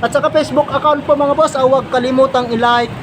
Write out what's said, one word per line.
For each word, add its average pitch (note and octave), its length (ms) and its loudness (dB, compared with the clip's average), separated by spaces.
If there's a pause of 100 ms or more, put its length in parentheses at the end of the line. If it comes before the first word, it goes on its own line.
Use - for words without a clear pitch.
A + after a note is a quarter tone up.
at A#3 80 -2
saka D4 200 0
Facebook D4 360 0
account D4 360 0
po, D4 120 2
mga C#4+ 200 0
boss, D4+ 200 2
ah, C4 80 0
huwag C4 280 2
kalimutang B3+ 600 0
i-like A#3+ 400 0 (100)